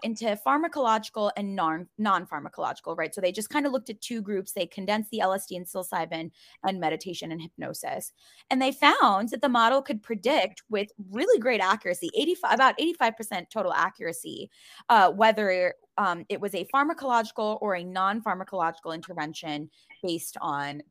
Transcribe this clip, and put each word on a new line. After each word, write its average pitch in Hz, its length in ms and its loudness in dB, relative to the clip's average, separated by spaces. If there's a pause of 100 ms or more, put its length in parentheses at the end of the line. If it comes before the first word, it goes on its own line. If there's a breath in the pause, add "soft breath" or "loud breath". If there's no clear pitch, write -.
into 214 420 -2
pharmacological 247 920 0
and 202 180 -4
non, 165 320 -2 (100)
non-pharmacological, 165 1000 -4
right? 160 180 -4
So 202 60 -6
they 180 100 2
just 208 180 -8
kinda 294 200 0
looked 254 200 -2
at 214 120 -12
two 233 200 -6
groups. 196 300 -4
They 180 140 -4
condensed 208 460 -2
the 214 100 -4
L 190 100 4
S 196 140 -2
D 185 100 -10
and 175 100 -8
psilocybin 170 680 -6 (340 soft breath)
and 190 160 -2
meditation 165 500 -4
and 160 100 -6
hypnosis. 151 680 -10 (380 soft breath)
And 262 120 2
they 262 120 2
found 240 560 6
that 233 120 -4
the 285 60 4
model 240 340 4
could 247 220 -6
predict 214 680 0
with 208 220 -2 (180)
really 320 300 4
great 226 220 2
accuracy, 185 520 0
eighty-five, 285 400 2
about 247 240 6
eighty-five 277 380 0
percent 208 340 -8
total 185 220 -2
accuracy, 165 800 -4 (400 loud breath)
uh, 202 220 8
whether, 202 640 4 (220)
um, 175 300 0
it 185 140 -4
was 202 140 -4
a 175 200 -4
pharmacological 233 840 0
or 208 140 0
a 175 100 -6
non-pharmacological 185 1080 -2
intervention 160 760 -8 (340 loud breath)
based 170 380 -6
on 143 500 -6